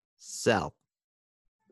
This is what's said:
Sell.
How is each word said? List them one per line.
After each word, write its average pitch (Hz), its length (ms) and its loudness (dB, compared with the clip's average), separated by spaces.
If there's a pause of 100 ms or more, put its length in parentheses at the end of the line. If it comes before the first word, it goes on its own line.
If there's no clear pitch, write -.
(180)
Sell. - 580 0 (960)